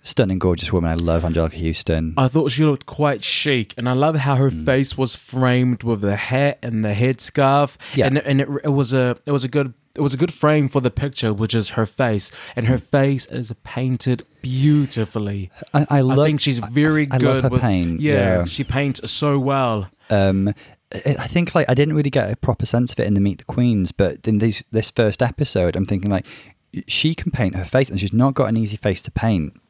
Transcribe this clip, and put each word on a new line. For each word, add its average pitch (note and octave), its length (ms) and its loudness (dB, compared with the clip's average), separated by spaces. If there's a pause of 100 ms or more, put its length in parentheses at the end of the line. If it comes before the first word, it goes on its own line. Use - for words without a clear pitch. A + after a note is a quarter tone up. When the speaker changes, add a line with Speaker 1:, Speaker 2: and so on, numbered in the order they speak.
Speaker 1:
Stunning, F#2+ 320 0
gorgeous F2+ 360 0
woman. E2 180 0
I D#2+ 40 0
love E2 280 0
Angelica D#2+ 320 -2
Houston. D#2+ 600 -2
Speaker 2:
I C3 100 2
thought C#3+ 240 0
she D3 140 0
looked C#3+ 200 0
quite C#3+ 380 -4
chic, C3 540 -2
and A#2 100 -4
I B2+ 60 0
love D3+ 240 2
how C3+ 180 0
her C3+ 140 4
Speaker 1:
Mm. D#2+ 160 -4
Speaker 2:
face C3+ 320 0
was C3 180 -2
framed B2+ 680 0
with A#2 180 -2
the G2+ 160 0
hat C#3 440 -2
and A2+ 220 -4
the G#2 100 -2
headscarf. C3+ 840 0 (180)
Speaker 1:
Yeah. C3+ 120 4
Speaker 2:
And, C3+ 120 2
and C3+ 220 2
it, - 80 -2 (160)
it D3+ 80 0
was C3+ 200 2
a, B2 220 2 (100)
it C#3+ 60 -4
was C3+ 140 0
a - 20 -4
good, C3+ 260 0 (220)
it D3 60 -2
was C3+ 120 2
a C3 40 -4
good D#3+ 160 0
frame D3+ 340 2
for C3+ 140 0
the B2 100 2
picture, B2 420 -2
which G#2+ 220 -2
is G#2+ 140 0
her A2 160 0
face, A2 460 -2 (260)
and A2+ 100 0
her B2+ 100 4
face C#3 500 0
is A2+ 260 -8 (100)
painted B2+ 600 -4 (160)
beautifully. B2 1080 0 (240)
Speaker 1:
I, C#3+ 160 4
I C#3+ 100 2
Speaker 2:
I - 20 4
Speaker 1:
love, C3+ 240 4
Speaker 2:
think D3+ 160 0
she's B2+ 180 0
very D3 500 2
Speaker 1:
I, C3 60 -2
I - 40 2
Speaker 2:
good C#3+ 160 4
Speaker 1:
love C3 80 0
her G#2+ 60 2
Speaker 2:
with B2 120 2
Speaker 1:
paint, F2+ 400 0
Speaker 2:
yeah, G2 380 2
Speaker 1:
yeah. F2 40 0
Speaker 2:
she F2 220 -4
paints C3 440 -4
so C#3+ 300 0
well. B2+ 500 -2 (200)
Speaker 1:
Um, G2 440 2 (400)
I, - 240 0
I - 100 -8
think, E3+ 280 -2
like, D#3 140 2
I B2+ 60 2
didn't D3+ 200 2
really C#3+ 140 2
get A2 200 0
a A#2 60 -2
proper - 300 -2
sense A#2+ 260 0
of - 80 -6
it - 80 0
in G#2 60 2
the G2+ 80 4
Meet G2+ 160 0
the - 80 -20
Queens, A2+ 480 0
but - 340 -2
in G#2+ 120 2
this, A2 320 0
this - 200 -2
first A2 320 0
episode, F#2+ 540 0
I'm G2 80 0
thinking, G2+ 260 -2
like, F#2+ 140 -2 (600)
she - 280 -2
can - 160 -6
paint G2 240 0
her F#2 80 -4
face, C3 260 0
and F#2+ 120 -4
she's G2 100 -2
not C3 220 2
got B2+ 160 0
an A2+ 80 0
easy G#2+ 180 -2
face G2+ 280 -2
to - 80 -12
paint. F#2+ 420 -2 (160)